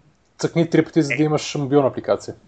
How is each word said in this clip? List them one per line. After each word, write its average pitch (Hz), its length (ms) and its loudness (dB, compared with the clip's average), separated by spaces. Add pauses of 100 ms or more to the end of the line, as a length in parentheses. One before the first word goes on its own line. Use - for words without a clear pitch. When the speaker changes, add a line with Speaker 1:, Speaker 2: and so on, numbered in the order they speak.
(380)
Speaker 1:
цъкни 160 320 -2
три 156 140 4
пъти, 160 180 0
за 135 140 -2
да 147 60 0
Speaker 2:
Е. 151 40 4
Speaker 1:
имаш 151 280 -4
мобилна 143 340 2
апликация.“ - 460 -4 (140)